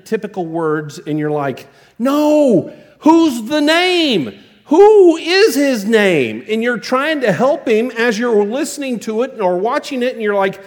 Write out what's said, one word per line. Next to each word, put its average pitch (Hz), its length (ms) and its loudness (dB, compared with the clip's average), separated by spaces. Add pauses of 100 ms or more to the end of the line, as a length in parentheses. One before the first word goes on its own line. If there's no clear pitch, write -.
typical 202 400 -8
words, 156 540 -6
and 151 200 -6
you're 151 120 -4
like, 139 360 -6 (320)
"No, 285 800 2 (220)
who's 302 500 2
the 302 140 -2
name? 311 760 0 (280)
Who 381 500 6
is 330 380 2
his 262 320 0
name?" 170 600 0
And 220 160 -4
you're 240 160 -2
trying 277 440 -4
to 214 100 2
help 262 340 -2
him 233 240 0
as 226 280 -2
you're 226 260 0
listening 262 560 -6
to 220 220 -4
it 262 180 -8
or 180 160 0
watching 254 460 -4
it, 254 100 -2
and 226 100 -10
you're 208 120 -2
like, 196 320 -2